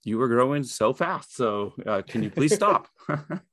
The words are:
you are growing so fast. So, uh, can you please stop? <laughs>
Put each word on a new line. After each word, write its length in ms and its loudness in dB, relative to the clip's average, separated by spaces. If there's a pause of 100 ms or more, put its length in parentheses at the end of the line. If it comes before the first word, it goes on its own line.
you 160 -2
are 80 2
growing 340 2
so 300 0
fast. 420 -4
So, 380 -2 (120)
uh, 220 0
can 160 -4
you 60 -4
please 260 2
stop? 320 2 (220)
<laughs> 180 -4 (260)